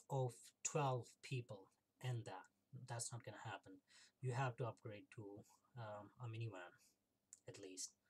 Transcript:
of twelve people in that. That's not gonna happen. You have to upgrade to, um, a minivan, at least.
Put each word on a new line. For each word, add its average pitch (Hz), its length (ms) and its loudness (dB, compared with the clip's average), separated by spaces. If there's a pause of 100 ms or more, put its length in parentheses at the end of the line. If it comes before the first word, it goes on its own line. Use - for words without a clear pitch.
(100)
of 131 220 6 (320)
twelve 131 420 6 (160)
people 120 460 -2 (340)
in 120 220 4
that. - 220 -6 (420)
That's 117 240 0
not 113 120 -6
gonna 107 200 -6
happen. 95 360 -6 (400)
You 127 120 2
have 127 240 4
to 131 100 2
upgrade 107 480 -4
to, 104 300 -8 (340)
um, 104 320 -4 (100)
a 120 60 -4
minivan, 110 460 -2 (760)
at - 120 -8
least. - 340 -4 (160)